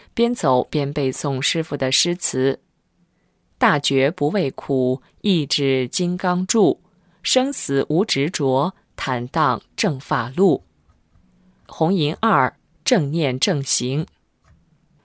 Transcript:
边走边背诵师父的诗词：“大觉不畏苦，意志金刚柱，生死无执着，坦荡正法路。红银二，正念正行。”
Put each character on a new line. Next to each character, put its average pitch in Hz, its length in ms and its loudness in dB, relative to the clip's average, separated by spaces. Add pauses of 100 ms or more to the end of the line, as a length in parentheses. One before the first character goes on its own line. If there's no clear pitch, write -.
(140)
边 233 200 2
走 131 300 2
边 143 280 -2
背 139 180 0
诵 135 300 -4
师 160 220 -2
父 147 140 -6
的 131 140 -2
诗 175 240 0
词 135 460 0 (1000)
：“大 190 200 2
觉 135 320 2
不 147 180 -2
畏 170 220 0
苦， 131 520 -2 (200)
意 175 240 2
志 135 420 0
金 180 280 -2
刚 180 300 -2
柱， 196 360 2 (400)
生 262 300 0
死 139 360 0
无 170 160 2
执 143 260 -2
着， 139 440 0 (220)
坦 123 300 -4
荡 139 340 0 (160)
正 151 220 -2
法 127 380 -4
路。 175 280 2 (1040)
红 160 260 -2
银 156 280 0
二， 156 360 2 (280)
正 156 260 2
念 147 300 -2
正 156 200 0
行。” 131 460 -2 (1000)